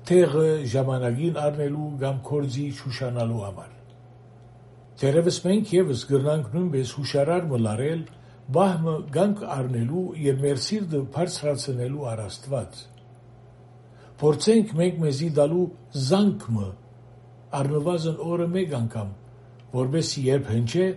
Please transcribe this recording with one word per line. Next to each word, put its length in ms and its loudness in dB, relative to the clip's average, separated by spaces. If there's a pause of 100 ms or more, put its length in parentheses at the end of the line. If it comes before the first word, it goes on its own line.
թեղը 480 4 (140)
ժամանակին 720 0
առնելու 580 -2
կամ 240 -2
կորձի 520 -4
շուշանալու 680 -4
համար։ 320 -12 (1200)
Թերևս 460 2
մենք 320 0
ևս 320 2
գրնանք 480 0
նույնպես 400 -2
հուշարար 580 0
մլարել 540 0 (400)
բահմը 520 2 (120)
գանք 400 2
առնելու 560 -2 (120)
և 280 0
մեր 180 2
սիրտը 460 -2
բարձրացնելու 1000 -4
առ 160 -6
Աստված։ 600 -8 (1300)
Փորձենք 600 4
մենք 280 2
մեզի 300 0
տալու 340 4 (340)
զանգը 680 2 (840)
առնվազն 680 0
օրը 260 -2
մեկ 280 -2
անգամ, 340 -4 (600)
որպեսզի 540 -2
երբ 280 2
հնչե 340 2 (120)